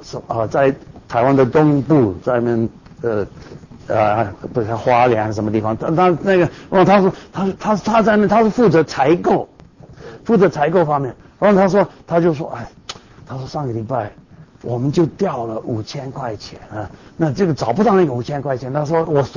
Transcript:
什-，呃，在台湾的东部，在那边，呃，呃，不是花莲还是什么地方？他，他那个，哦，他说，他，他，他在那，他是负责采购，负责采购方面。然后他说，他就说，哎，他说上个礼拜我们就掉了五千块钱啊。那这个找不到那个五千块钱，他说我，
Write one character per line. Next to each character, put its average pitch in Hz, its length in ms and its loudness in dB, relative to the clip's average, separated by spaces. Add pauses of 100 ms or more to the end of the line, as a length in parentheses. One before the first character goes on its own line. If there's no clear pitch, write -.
什-， - 260 -14
呃， 113 220 -2
在 139 260 2 (320)
台 120 160 -2
湾 135 140 4
的 135 80 6
东 147 380 4
部， 120 400 2
在 123 180 0
那 - 0 -
边， 117 280 0 (340)
呃， 107 240 -2 (600)
呃， 107 440 0 (220)
不 123 80 -2
是 110 120 -4
花 123 320 2
莲 113 160 2
还 107 60 -2
是 107 60 -6
什 107 100 -4
么 104 80 -2
地 110 80 0
方？ 107 160 -4
他， 139 140 -6
他 175 320 2
那 196 160 2
个， 170 100 2 (220)
哦， 190 120 4
他 190 200 4
说， 190 100 2 (180)
他， 190 300 -4
他， 214 160 0
他 220 260 0
在 208 140 2
那， 208 100 2
他 214 160 2
是 220 60 2
负 214 220 2
责 160 120 4
采 143 340 0
购， 185 300 -2 (800)
负 226 140 2
责 185 100 6
采 151 220 0
购 180 120 2
方 147 200 0
面。 123 120 -6 (240)
然 202 140 4
后 190 80 4
他 196 80 4
说， 190 180 4 (200)
他 170 120 0
就 170 140 2
说， 147 240 -6
哎， 117 100 -12 (600)
他 131 100 -14
说 131 100 -10
上 151 200 -8
个 120 80 -6
礼 113 80 -6
拜 107 280 -6 (520)
我 120 160 -6
们 135 140 -2
就 170 140 2
掉 131 400 -6
了 110 140 -8
五 110 220 -6
千 135 280 -12
块 123 260 -10
钱 - 220 -18 (140)
啊。 107 180 -10 (260)
那 156 160 0
这 185 140 0
个 160 80 0
找 110 180 -2
不 180 100 0
到 214 120 4
那 185 100 4
个 143 80 0
五 120 100 -6
千 143 180 -6
块 135 160 -4
钱， 127 160 -10
他 147 120 -2
说 160 200 0
我， 147 200 0 (120)